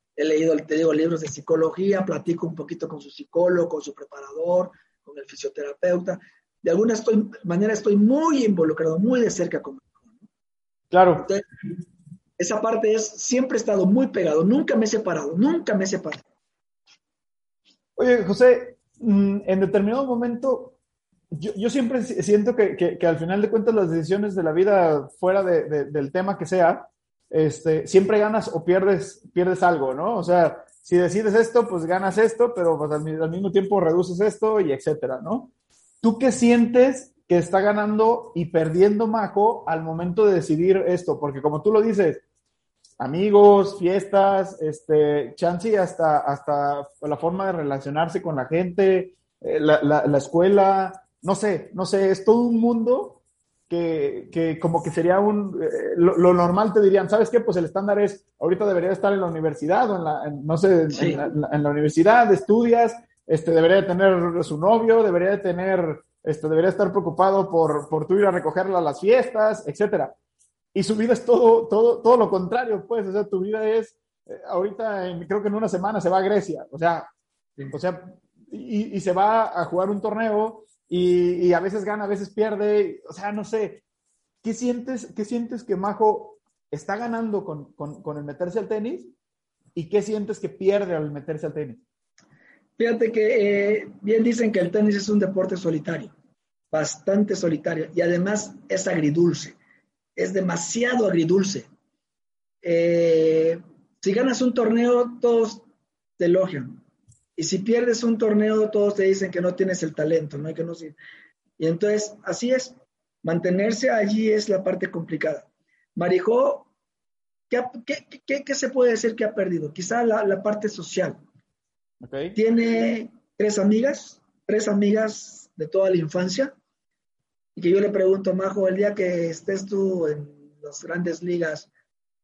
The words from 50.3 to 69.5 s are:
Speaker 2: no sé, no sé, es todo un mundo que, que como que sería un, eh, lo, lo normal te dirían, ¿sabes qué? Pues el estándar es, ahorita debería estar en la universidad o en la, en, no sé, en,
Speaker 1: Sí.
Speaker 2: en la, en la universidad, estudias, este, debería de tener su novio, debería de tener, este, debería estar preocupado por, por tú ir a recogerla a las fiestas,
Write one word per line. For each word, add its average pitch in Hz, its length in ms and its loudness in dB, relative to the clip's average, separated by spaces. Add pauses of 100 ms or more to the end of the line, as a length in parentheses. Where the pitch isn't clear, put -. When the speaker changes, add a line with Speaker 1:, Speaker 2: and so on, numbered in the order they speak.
Speaker 2:
no 185 120 -2
sé, 196 400 -4
no 180 120 -4
sé, 196 240 2
es 190 140 -2
todo 233 180 6
un 233 180 0
mundo 240 640 0 (460)
que, 160 640 -4
que 165 260 -2
como 165 240 -2
que 160 80 -8
sería 175 300 2
un, 202 420 -2
eh, 156 60 -2 (280)
lo, 170 220 4
lo 180 160 8
normal 175 400 2
te 214 80 4
dirían, 190 260 4
¿sabes 214 220 2
qué? 233 100 2
Pues 202 160 -2
el 170 100 -2
estándar 202 340 -2
es, 202 260 -2 (120)
ahorita 185 280 0
debería 180 240 0
estar 202 220 0
en 196 80 0
la 180 80 -2
universidad 160 600 0
o 190 60 -2
en 170 80 -6
la, 151 220 -4
en, 143 200 -8
no 160 120 0
sé, 180 240 6
en, 156 80 0
Speaker 1:
Sí. 143 220 -2
Speaker 2:
en 147 280 -4
la, 147 120 -2
en 147 100 0
la 147 80 0
universidad, 170 600 4
estudias, 233 640 2 (320)
este, 160 260 0
debería 165 240 6
de 196 80 4
tener 175 600 2
su 151 140 -6
novio, 226 440 4
debería 185 280 2
de 202 80 0
tener, 180 640 -2 (220)
este, 156 280 -4
debería 165 180 4
estar 190 220 0
preocupado 190 580 2
por, 151 400 0
por 156 180 -4
tú 185 120 2
ir 202 80 4
a 190 40 4
recogerla 180 480 -2
a 170 40 0
las 147 180 -4
fiestas, 220 640 0